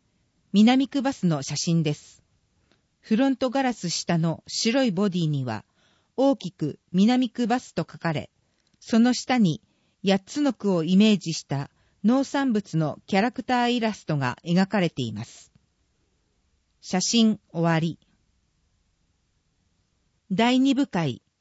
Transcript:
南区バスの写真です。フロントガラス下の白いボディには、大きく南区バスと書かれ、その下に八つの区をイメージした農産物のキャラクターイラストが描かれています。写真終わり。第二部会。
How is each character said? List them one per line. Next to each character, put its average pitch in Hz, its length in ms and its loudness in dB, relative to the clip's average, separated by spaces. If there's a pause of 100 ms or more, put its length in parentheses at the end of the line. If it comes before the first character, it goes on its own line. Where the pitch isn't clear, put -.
(540)
南 247 340 6
区 277 140 -4
バ 269 120 -2
ス - 120 -6
の 160 160 0
写 147 140 -8
真 165 260 0
で 147 140 -2
す。 - 260 -20 (800)
フ - 160 -2
ロ 269 140 2
ン 269 60 0
ト 262 140 -2
ガ 269 140 -2
ラ 247 100 -2
ス 180 160 -8
下 170 300 -2
の 160 260 -2
白 247 380 -2
い 247 80 0
ボ 196 180 0
デ 180 100 -4
ィ 165 80 0
に 143 160 -2
は、 110 220 -8 (520)
大 269 180 2
き - 160 -10
く - 280 -6 (120)
南 233 400 2
区 240 160 -4
バ 240 120 0
ス - 140 -20
と 175 80 -6
書 - 160 -10
か 170 160 -4
れ、 131 160 -8 (500)
そ - 200 0
の 247 140 4
下 254 260 -2
に 170 220 2 (440)
八 190 200 2
つ - 160 -6
の 277 120 2
区 196 220 -2
を 165 80 0
イ 180 140 2
メ 214 160 6
ー 202 40 2
ジ 165 160 -6
し - 140 -12
た 143 240 -6 (320)
農 254 200 2
産 269 300 -2
物 202 240 -4
の 156 300 -2
キ 196 100 0
ャ 190 40 2
ラ 240 100 0
ク - 100 -14
タ 247 220 -2
ー 240 80 0
イ 247 80 0
ラ 220 140 -2
ス - 120 -16
ト 156 120 -4
が 131 280 -4
描 175 220 2
か 202 140 -2
れ 165 100 0
て - 100 -8
い 113 120 -6
ま 107 120 -10
す。 - 260 -20 (1300)
写 185 200 -4
真 220 380 2 (120)
終 170 120 -4
わ 165 160 2
り。 165 180 -4 (2250)
第 233 280 2
二 269 160 2
部 269 100 0
会。 156 380 -4 (180)